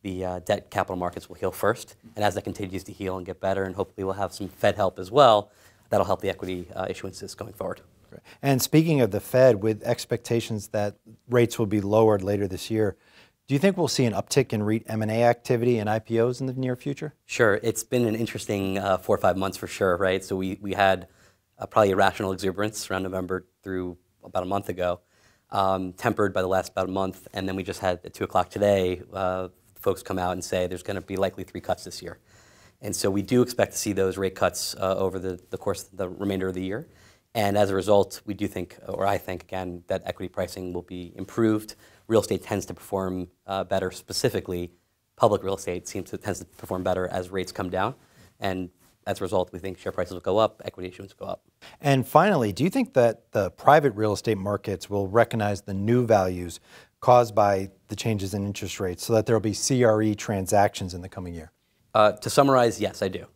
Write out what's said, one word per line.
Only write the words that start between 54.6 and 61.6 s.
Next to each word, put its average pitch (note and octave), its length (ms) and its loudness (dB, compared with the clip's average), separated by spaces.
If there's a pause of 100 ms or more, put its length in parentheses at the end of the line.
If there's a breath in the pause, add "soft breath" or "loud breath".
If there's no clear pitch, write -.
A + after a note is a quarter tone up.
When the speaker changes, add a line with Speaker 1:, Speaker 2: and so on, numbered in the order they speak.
Speaker 2:
will G2+ 180 -2
recognize G#2 540 2
the G2+ 140 -8
new A#2 320 2
values F#2 520 2 (420 soft breath)
caused A#2+ 340 6
by G2+ 340 4 (200)
the G#2+ 60 -6
changes G2+ 380 -4
in G2 120 -2
interest G2 340 -8
rates F2+ 260 -6
so A#2 80 0
that A2 140 4
there A#2+ 80 4
will G#2+ 60 2
be G#2 120 -2
C B2+ 300 0
R G#2+ 180 6
E G#2+ 140 2
transactions G2 800 0
in F2 60 -10
the F#2 80 -14
coming F2 260 -12
year? D#2 160 -14 (420)